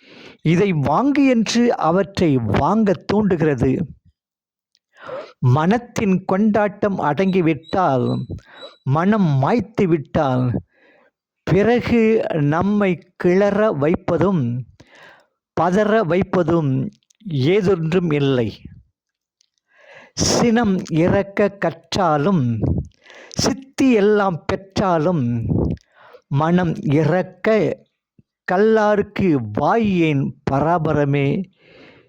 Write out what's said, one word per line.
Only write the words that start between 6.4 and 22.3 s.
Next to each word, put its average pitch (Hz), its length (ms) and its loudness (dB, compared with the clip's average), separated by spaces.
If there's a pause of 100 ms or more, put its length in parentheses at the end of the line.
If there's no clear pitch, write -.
அடங்கிவிட்டால், 147 1300 0 (580)
மனம் 160 580 0
மாய்த்து 190 460 -2
விட்டால், 131 720 -2 (840)
பிறகு 220 920 2
நம்மை 180 880 -2
கிளற 202 540 2
வைப்பதும் 151 840 0 (960)
பதற 208 440 2
வைப்பதும் 165 840 0 (380)
ஏதொன்றும் 170 840 0
இல்லை. 135 500 -2 (1500)
சினம் 220 640 0 (120)
இறக்க 196 720 0
கற்றாலும், 151 1000 -2 (680)